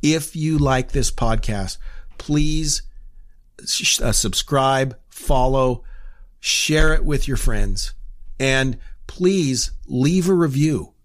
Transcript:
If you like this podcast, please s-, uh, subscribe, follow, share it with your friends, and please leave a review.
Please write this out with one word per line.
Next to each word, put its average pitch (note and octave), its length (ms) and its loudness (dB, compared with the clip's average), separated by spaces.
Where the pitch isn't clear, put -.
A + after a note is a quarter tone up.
If D3+ 320 0
you D#3 240 0
like C3 340 0
this C#3 180 0
podcast, G#2+ 680 -2
please D3+ 640 0
s-, - 380 -2
uh, B2 120 2
subscribe, C3+ 840 0
follow, C3 760 2
share D#3 540 2
it D3+ 100 4
with C#3+ 240 2
your C3 80 0
friends, G#2 560 0
and C3 380 2
please F3+ 640 0
leave D#3+ 420 2
a F#3+ 60 4
review. D3 600 0